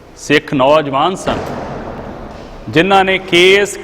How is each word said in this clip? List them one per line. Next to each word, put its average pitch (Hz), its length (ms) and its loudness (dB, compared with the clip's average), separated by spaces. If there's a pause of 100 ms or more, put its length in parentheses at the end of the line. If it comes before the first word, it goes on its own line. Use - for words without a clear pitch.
(160)
ਸਿੱਖ - 380 0
ਨੌਜਵਾਨ 147 600 2
ਸਨ, 120 240 -4 (1300)
ਜਿਨ੍ਹਾਂ 185 360 4
ਨੇ 190 140 0
ਕੇਸ 185 640 2